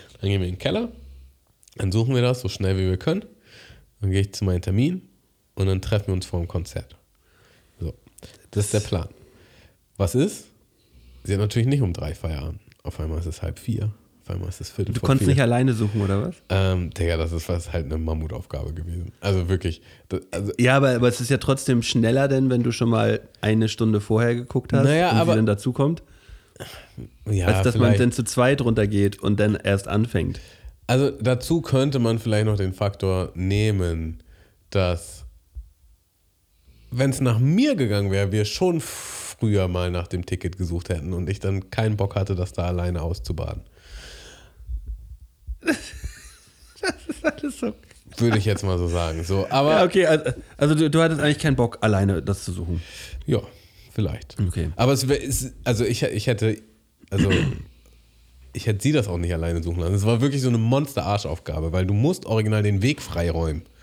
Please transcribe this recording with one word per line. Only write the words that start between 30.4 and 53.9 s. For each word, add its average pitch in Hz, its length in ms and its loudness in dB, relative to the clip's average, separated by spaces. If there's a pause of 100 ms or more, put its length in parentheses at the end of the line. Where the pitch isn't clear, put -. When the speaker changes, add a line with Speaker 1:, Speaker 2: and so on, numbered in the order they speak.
Speaker 1:
Also 131 240 2
dazu 127 520 0
könnte 135 360 2
man 117 200 2
vielleicht 107 260 0
noch 107 140 2
den 95 160 -2
Faktor 95 600 -2
nehmen, 90 880 0 (460)
dass 90 560 -2 (1700)
wenn's 131 320 0
nach 117 160 2
mir 196 380 4
gegangen 101 360 0
wär, 98 180 2
wir 107 140 2
schon 170 360 0 (640)
früher 101 240 2
mal 90 220 0
nach 87 180 -4
dem 90 180 -6
Ticket 90 320 -6
gesucht 87 300 -4
hätten 82 240 -4
und 87 160 -4
ich 101 120 -4
dann 98 300 -4
keinen 110 260 0
Bock 101 200 -2
hatte, 98 180 0
das 90 180 -2
da 90 140 -4
alleine 87 360 -2
auszubaden. 85 600 -6 (2000)
Speaker 2:
<laughs> 320 120 0 (1080)
Das - 360 -8
ist - 80 -8
alles 294 360 -6
so. 226 120 -4 (460)
Speaker 1:
Würde 117 200 4
ich 98 60 0
jetzt 104 180 0
mal 95 160 0
so 87 100 0
sagen. 82 360 -2
So, 95 240 -2
aber 143 300 2
Speaker 2:
Ja, 190 60 4
okay, 180 220 2
also, 156 180 2 (340)
also 147 160 4
du, 151 160 2
du 160 120 4
hattest 160 180 2
eigentlich 147 180 2
keinen 143 180 2
Bock, 120 240 0
alleine 98 420 4
das 98 220 -4
zu 92 80 -6
suchen. 85 300 -4 (440)
Speaker 1:
Ja, 113 140 0 (520)